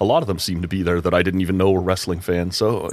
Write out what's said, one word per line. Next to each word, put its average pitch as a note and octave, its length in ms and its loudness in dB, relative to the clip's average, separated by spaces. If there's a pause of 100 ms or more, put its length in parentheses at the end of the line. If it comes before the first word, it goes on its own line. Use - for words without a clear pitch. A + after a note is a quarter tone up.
a - 20 0
lot C3 180 4
of B2 60 -4
them F2+ 100 -2
seem F2 240 -4
to F2 60 -4
be F#2 160 -2
there F2 160 2
that F2 140 0
I F2+ 100 4
didn't F#2 160 0
even F#2 160 0
know F#2+ 160 4
were F#2 80 4
wrestling F2+ 400 -2
fans. F2 380 -2
So G#2+ 360 0